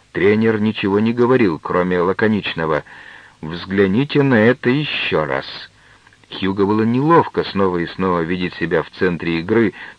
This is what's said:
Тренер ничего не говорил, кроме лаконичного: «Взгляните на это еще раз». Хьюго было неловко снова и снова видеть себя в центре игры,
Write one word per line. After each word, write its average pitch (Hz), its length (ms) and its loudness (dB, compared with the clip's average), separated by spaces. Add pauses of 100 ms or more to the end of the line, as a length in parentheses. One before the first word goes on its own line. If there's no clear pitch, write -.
(120)
Тренер 107 480 2
ничего 104 400 0
не 113 140 0
говорил, 120 460 2
кроме 90 400 0
лаконичного: 87 840 -2 (580)
«Взгляните 95 800 0
на 131 160 4
это 123 320 2
еще 131 520 -2
раз». 69 220 -4 (880)
Хьюго 98 340 -2
было 107 160 2
неловко 131 600 2
снова 95 340 -2
и 85 80 -2
снова 87 360 -2
видеть 90 340 -4
себя 85 260 -2
в - 80 -6
центре 85 500 -2
игры, 104 340 0 (260)